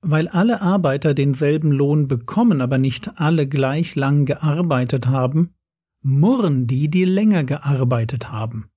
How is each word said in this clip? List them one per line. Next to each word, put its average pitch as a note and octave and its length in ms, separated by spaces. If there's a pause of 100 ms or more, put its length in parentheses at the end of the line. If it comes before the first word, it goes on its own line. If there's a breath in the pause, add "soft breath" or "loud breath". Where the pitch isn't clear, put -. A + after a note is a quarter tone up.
Weil E3 280
alle G3+ 340
Arbeiter D#3+ 500
denselben C#3+ 600
Lohn C#3+ 360
bekommen, C#3 540
aber C3 160
nicht - 420
alle D#3 260
gleich C#3 500
lang C#3+ 280
gearbeitet C#3 840
haben, C3+ 440 (500)
murren D3 640
die, C3 220
die F3+ 160
länger F#3+ 400
gearbeitet B2+ 880
haben. A2+ 440